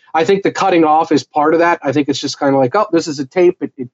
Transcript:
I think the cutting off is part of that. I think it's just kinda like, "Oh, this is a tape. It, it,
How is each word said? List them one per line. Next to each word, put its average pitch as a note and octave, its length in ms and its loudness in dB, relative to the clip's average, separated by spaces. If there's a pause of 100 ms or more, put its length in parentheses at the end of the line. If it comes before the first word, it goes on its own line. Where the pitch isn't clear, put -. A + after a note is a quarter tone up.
(140)
I E3 100 0
think G3 200 0
the E3+ 80 0
cutting F3+ 320 2
off D#3 260 2
is D3 140 0
part D3+ 300 0
of E3 60 2
that. E3+ 220 0
I C#3+ 100 -4
think C#3+ 160 -2
it's C#3 120 -4
just C#3+ 180 -8
kinda C#3 180 0
like, C3 200 0
"Oh, G#3 160 2
this E3 160 -2
is C#3+ 100 -8
a C#3 80 -6
tape. F3+ 360 0
It, - 140 -10
it, B2 180 -12